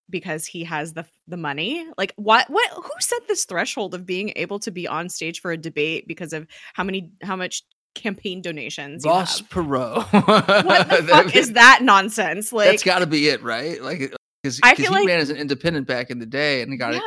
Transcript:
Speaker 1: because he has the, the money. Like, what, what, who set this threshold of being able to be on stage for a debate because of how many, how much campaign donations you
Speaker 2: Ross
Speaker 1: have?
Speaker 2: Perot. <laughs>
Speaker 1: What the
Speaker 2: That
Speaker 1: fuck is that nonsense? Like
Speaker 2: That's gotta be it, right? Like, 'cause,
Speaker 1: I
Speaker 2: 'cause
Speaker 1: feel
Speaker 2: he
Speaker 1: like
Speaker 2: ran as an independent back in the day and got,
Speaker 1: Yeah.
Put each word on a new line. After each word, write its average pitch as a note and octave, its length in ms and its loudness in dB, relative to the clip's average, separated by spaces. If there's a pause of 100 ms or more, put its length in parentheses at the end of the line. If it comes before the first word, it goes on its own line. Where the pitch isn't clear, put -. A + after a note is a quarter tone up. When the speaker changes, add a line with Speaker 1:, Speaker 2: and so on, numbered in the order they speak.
Speaker 1:
because E3 380 -8
he E3+ 160 -12
has D#3+ 300 -8
the, E3 120 -12 (220)
the F3 100 -12
money. F3 500 -8 (100)
Like, G3 180 -6
what, G#3+ 340 2
what, G#4 220 -2
who - 180 -16 (100)
set - 280 -4
this - 180 -2
threshold F3 480 -6
of F3+ 140 -10
being F#3 280 -6
able F3+ 240 -6
to - 120 -10
be E3+ 160 -8
on E3 200 -6
stage E3 320 -10
for F3+ 120 -8
a E3 60 -6
debate D#3 500 -4
because D#3+ 260 -12
of D#3 140 -10 (260)
how F#3 100 -4
many, F#3+ 280 -8 (100)
how F#3 140 -8
much F3+ 260 -8 (340)
campaign F#3+ 460 -8
donations D3 640 -10
you D#3 60 4
Speaker 2:
Ross F3+ 280 0
Speaker 1:
have? - 100 -18
Speaker 2:
Perot. C#3 600 -2
<laughs> G#3 540 4
Speaker 1:
What C4 240 4
the F3+ 140 4
Speaker 2:
That D4+ 220 6
Speaker 1:
fuck - 100 0
is B3 180 2
that B3 300 10
nonsense? G3+ 680 2
Like G#3 200 4
Speaker 2:
That's G#3 120 2
gotta F3+ 220 2
be D3+ 240 0
it, B2+ 140 -2
right? A#2+ 400 -6
Like, C3+ 280 -8 (320)
'cause, B2+ 200 -6
Speaker 1:
I B3 100 8
Speaker 2:
'cause - 120 0
Speaker 1:
feel F#4 80 0
Speaker 2:
he G4 80 4
Speaker 1:
like G3 60 2
Speaker 2:
ran F3 120 2
as C#3+ 100 0
an D3+ 80 -6
independent D3 500 -4
back B2 220 -4
in B2 80 -8
the A#2 80 -10
day C3+ 380 -2
and C3 160 -10
got, A#2+ 160 -4
Speaker 1:
Yeah. B2 120 -4